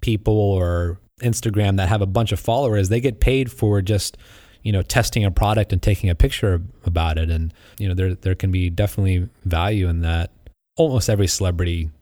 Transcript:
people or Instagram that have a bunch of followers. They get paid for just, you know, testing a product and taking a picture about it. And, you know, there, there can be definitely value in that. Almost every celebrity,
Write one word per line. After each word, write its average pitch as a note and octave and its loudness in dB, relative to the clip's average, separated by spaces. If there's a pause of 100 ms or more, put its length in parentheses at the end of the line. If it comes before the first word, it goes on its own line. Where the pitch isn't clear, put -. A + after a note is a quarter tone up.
people A2 0
or F2+ 0 (240)
Instagram G#2 0
that F#2+ 2
have G#2 0
a G2 0
bunch G#2+ 0
of F#2 -2
followers. A2+ 0
They A#2 0
get B2 -2
paid B2+ 2
for G#2 0
just, G2 -2 (460)
you A2 -2
know, F#2+ 2
testing A2+ 0
a G2 2
product G#2+ 0
and F#2 0
taking F#2+ 0
a E2+ 2
picture F#2 2 (220)
about E2 0
it. E2 0
And, E2 -2 (260)
you G2+ -4
know, F2+ -2
there, F#2 0
there F#2 -2
can F#2+ -2
be F2+ 0
definitely F#2+ 0 (160)
value F#2 0
in E2+ 0
that. E2+ 0 (460)
Almost C3 2
every G2+ 2
celebrity, E2+ -2 (120)